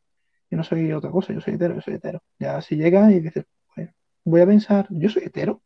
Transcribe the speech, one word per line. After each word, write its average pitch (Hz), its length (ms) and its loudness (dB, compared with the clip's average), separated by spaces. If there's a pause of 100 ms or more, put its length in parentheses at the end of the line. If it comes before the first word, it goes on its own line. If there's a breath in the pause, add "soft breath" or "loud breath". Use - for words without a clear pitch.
(500)
yo 170 80 -6
no 160 60 -4
soy 160 280 -4
otra 151 200 -6
cosa, 190 220 -4
yo 165 60 -8
soy - 140 -6
hetero, 175 220 -2
yo - 60 -10
soy - 120 -10
hetero". 165 280 -12 (180)
Ya 139 220 -6
si - 140 -6
llega 185 360 6
y 180 80 4
dices, - 260 -8 (220)
"Joder, - 260 -14 (300)
voy 170 180 4
a 175 40 6
pensar, 208 440 2
¿yo 170 200 -4
soy - 140 -4
hetero?". - 420 -8